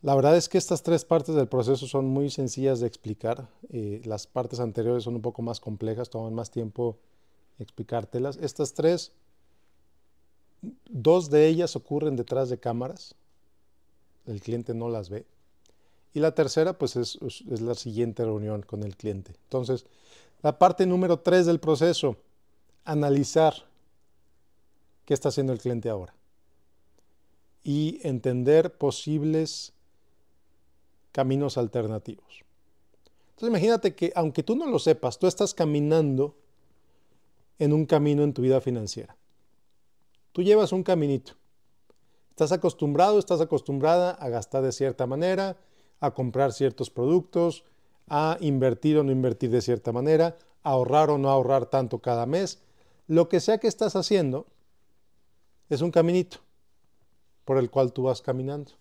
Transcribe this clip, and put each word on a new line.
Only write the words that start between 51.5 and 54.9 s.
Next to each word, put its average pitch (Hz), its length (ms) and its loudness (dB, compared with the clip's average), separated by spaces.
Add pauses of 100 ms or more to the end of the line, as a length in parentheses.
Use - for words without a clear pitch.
tanto 127 320 -2
cada 117 260 -2
mes. 170 380 -4 (420)
Lo 165 240 4
que 180 100 2
sea 214 200 2
que 233 80 0
estás - 280 -2
haciendo 170 520 0 (1200)